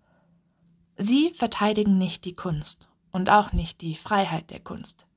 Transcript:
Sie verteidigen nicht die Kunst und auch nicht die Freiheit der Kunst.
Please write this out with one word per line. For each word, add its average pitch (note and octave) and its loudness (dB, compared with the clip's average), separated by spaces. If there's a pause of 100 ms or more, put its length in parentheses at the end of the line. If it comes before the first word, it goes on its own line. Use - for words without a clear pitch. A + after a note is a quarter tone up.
(960)
Sie C#4 2
verteidigen G#3 2
nicht F#3 -2
die F3+ -10
Kunst - -8 (240)
und F#3 -2
auch G#3 4
nicht E3+ -4
die D#3+ -6
Freiheit E3 -2
der - -16
Kunst. - -16 (120)